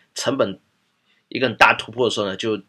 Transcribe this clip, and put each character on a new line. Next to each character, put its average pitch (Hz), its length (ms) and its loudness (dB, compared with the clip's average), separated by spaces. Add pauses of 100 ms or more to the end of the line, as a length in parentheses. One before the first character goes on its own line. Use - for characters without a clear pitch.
(140)
成 139 220 -2
本 101 220 0 (680)
一 - 100 -8
个 127 80 2
很 113 100 -2
大 113 180 6
突 - 180 -10
破 120 140 0
的 107 40 0
时 - 80 -2
候 104 80 0
呢， 95 100 -4
就， 107 320 -2